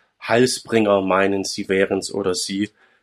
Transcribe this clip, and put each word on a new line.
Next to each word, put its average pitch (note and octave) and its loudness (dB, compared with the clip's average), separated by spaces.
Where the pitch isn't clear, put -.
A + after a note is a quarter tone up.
Heilsbringer A2+ 2
meinen, G2 0
sie - -8
wären's F#2+ -2
oder F#2+ -2
sie, G2 -4